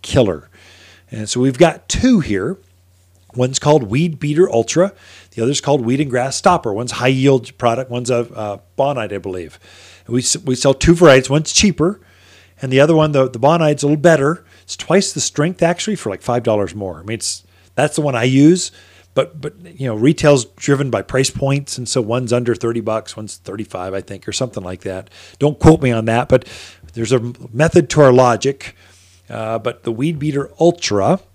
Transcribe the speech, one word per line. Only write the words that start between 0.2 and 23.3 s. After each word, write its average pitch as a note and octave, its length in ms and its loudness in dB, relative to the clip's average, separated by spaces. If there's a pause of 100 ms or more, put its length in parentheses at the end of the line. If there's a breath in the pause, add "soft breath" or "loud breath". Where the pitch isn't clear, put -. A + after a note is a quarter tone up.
And G#2+ 160 -10
so B2 120 -4
we've C3 180 0
got E3 300 2
two B3 320 2
here. A2 380 -4 (760)
One's B2+ 240 -2
called D3+ 260 2
Weed C#3+ 340 -2
Beater D3+ 320 0
Ultra. D3+ 420 0 (400 loud breath)
The A2+ 100 -6
other's C3+ 180 -2
called C#3 240 0
Weed C3 160 0
and C#3+ 100 -4
Grass B2+ 260 -4
Stopper. E3 360 0
One's A2 200 -6
high A#2+ 160 -2
yield C3+ 500 2
product. A#2+ 320 -2
One's B2 200 -6
a, A#2+ 240 0
a G#2 260 -8 (180)
Bonide, B2+ 340 -2
I G2 60 -8
believe. F2+ 400 -12 (480 loud breath)
And A2+ 80 -6
we B2+ 60 2
s-, - 180 -4
we B2+ 160 -2
sell C#3 180 2
two E3 220 4
varieties. D3 340 6
One's D3+ 240 -2
cheaper, G3+ 480 0 (600 soft breath)
and C3 100 -4
the C3+ 80 4
other D#3 140 6
one, D#3 180 4
the, C3+ 160 2
the A#2+ 100 -10
Bonide's D3+ 440 2
a C#3+ 40 0
little D3 140 2
better. D#3 440 2 (180 soft breath)
It's - 140 -16
twice G3 360 0
the C#3+ 80 -8
strength, E3 420 -2
actually, F3 340 -2
for, - 120 -8
like, F#2+ 140 -8
five B2 200 -2
dollars G#2 320 -2
more. F#2 260 -10
I - 20 -20
mean, G#2+ 140 -10
it's, - 280 -10 (300 soft breath)
that's C#3+ 220 -2
the D#3+ 60 -4
one C#3+ 120 -2
I A#2 100 -2
use. D3 460 4 (440 soft breath)
But, C3+ 280 -4
but, D3+ 120 -10 (240)
you C3+ 80 -6
know, A2+ 80 -4
retail's C3 520 2
driven C#3 440 -2
by G#2 120 -2
price C3+ 260 -2
points, C#3 480 -4
and B2 120 -10
so C3 120 -2
one's A#2 320 -4
under A#2+ 220 0
thirty A#2 260 -4
bucks, A2 360 -6
one's G#2+ 200 -16